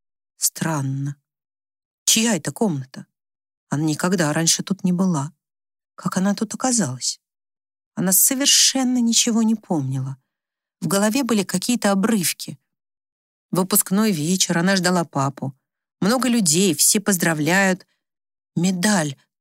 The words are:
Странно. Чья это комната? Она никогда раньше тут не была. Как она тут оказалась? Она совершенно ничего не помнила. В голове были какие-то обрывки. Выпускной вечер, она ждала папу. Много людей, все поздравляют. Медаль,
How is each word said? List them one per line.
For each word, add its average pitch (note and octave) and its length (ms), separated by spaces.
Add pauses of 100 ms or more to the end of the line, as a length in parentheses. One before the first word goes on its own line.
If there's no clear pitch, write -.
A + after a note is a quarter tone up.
(380)
Странно. C#3+ 800 (880)
Чья A3+ 320
это D3+ 140
комната? D3 540 (640)
Она C#3+ 140
никогда D#3+ 480
раньше D#3+ 320
тут - 200
не F3+ 100
была. F3 400 (680)
Как - 160
она G3 180
тут G#3+ 200
оказалась? F#3+ 640 (760)
Она F#3 180
совершенно B3+ 840
ничего A#3 440
не A3 120
помнила. C3+ 600 (640)
В F3 80
голове G#3+ 360
были A3+ 200
какие-то G3+ 480
обрывки. F#3+ 640 (920)
Выпускной F#3+ 640
вечер, E3+ 440
она F#3+ 200
ждала F3+ 260
папу. C#3 500 (460)
Много A#3+ 300
людей, F#3+ 440
все - 280
поздравляют. F3 840 (720)
Медаль, F3+ 600 (240)